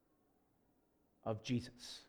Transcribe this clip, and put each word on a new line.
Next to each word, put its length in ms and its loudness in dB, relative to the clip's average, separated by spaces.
of 180 2
Jesus. 680 0